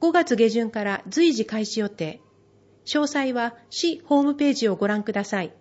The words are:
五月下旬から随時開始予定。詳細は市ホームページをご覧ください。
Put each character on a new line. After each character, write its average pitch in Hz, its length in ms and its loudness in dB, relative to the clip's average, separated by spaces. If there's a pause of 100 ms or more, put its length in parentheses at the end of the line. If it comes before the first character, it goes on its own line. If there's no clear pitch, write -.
五 330 100 4
月 330 240 2
下 226 140 4
旬 220 220 0
か 214 120 -6
ら 202 260 -4
随 320 240 4
時 220 140 -2
開 220 200 -4
始 220 140 -4
予 208 80 -2
定。 170 320 -8 (680)
詳 294 200 0
細 277 260 -2
は 240 220 -4 (160)
市 330 340 -4
ホ 285 160 4
ー - 20 2
ム 285 120 2
ペ 285 160 2
ー 269 40 2
ジ 233 140 0
を 190 80 2
ご 202 100 0
覧 208 180 0
く 214 80 -6
だ 202 120 -2
さ 196 180 -4
い。 160 180 -8